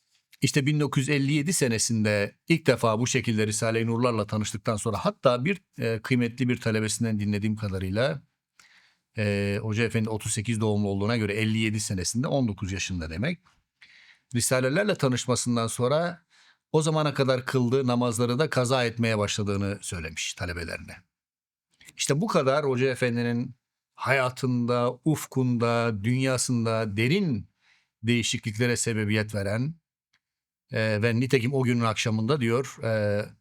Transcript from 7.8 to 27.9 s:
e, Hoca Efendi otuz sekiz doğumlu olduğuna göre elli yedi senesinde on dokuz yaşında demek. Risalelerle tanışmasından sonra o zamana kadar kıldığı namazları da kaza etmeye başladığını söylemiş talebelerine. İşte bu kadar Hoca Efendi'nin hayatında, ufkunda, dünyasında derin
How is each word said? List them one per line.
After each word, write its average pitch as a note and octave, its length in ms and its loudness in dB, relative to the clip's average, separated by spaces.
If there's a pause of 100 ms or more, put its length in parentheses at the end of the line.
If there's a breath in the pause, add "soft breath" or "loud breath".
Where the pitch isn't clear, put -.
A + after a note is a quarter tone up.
e, G2+ 440 0
Hoca A2 220 0
Efendi A2 240 0
otuz A2 240 -6
sekiz A2 280 -2
doğumlu G#2 280 0
olduğuna G2+ 280 0
göre G#2 180 -2
elli A2 240 0
yedi A2 220 0
senesinde G#2+ 460 -2
on C3 220 0
dokuz F#2+ 240 -4
yaşında E2+ 380 -6
demek. B2+ 280 -4 (960 loud breath)
Risalelerle C3+ 600 2
tanışmasından A#2+ 720 0
sonra D3+ 580 -2 (480 soft breath)
o D#3 100 4
zamana D3+ 320 0
kadar B2+ 320 2
kıldığı B2+ 400 2
namazları A#2+ 520 0
da D#3 120 0
kaza B2+ 340 2
etmeye A#2 340 0
başladığını G2+ 640 0
söylemiş E2 520 -8
talebelerine. E2+ 640 -8 (1000 loud breath)
İşte C#3 240 0
bu A3+ 60 0
kadar D3 380 2
Hoca C3 260 2
Efendi'nin A#2+ 640 -2 (380)
hayatında, B2 1120 0
ufkunda, A#2 1000 0
dünyasında A#2+ 920 0
derin C3+ 520 2 (540 soft breath)